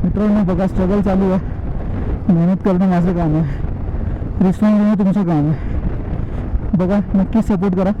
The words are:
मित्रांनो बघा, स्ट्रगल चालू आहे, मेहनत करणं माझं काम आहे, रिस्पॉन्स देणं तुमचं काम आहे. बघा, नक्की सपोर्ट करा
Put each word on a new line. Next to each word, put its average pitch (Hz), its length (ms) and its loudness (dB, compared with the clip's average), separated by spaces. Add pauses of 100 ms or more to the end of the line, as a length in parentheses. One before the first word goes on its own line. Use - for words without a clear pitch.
मित्रांनो 208 500 2
बघा, 185 140 0
स्ट्रगल 190 340 0
चालू 190 300 2
आहे, - 300 -2 (720)
मेहनत 170 320 2
करणं 190 240 2
माझं 175 280 2
काम 160 180 0
आहे, 147 360 -2 (760)
रिस्पॉन्स 208 300 2
देणं 208 160 2
तुमचं 196 300 2
काम 156 260 2
आहे. - 320 -2 (960)
बघा, 185 220 2 (140)
नक्की 196 280 2
सपोर्ट 190 340 0
करा 190 260 0